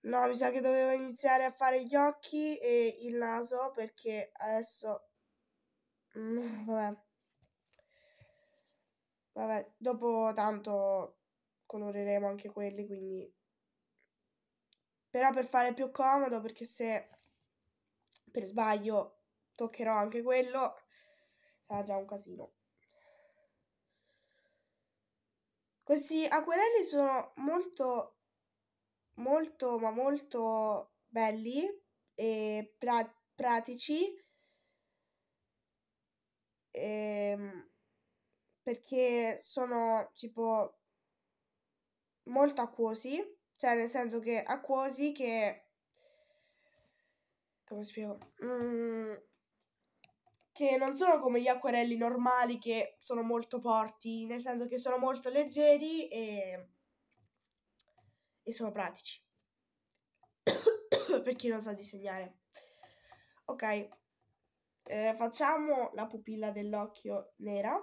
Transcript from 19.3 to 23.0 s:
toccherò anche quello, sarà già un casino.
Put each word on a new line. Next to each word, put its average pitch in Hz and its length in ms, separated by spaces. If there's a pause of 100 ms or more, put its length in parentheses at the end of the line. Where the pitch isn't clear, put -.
toccherò 226 420
anche 220 260
quello, 254 520 (920)
sarà 202 160
già 196 140
un 196 100
casino. 202 460 (3250)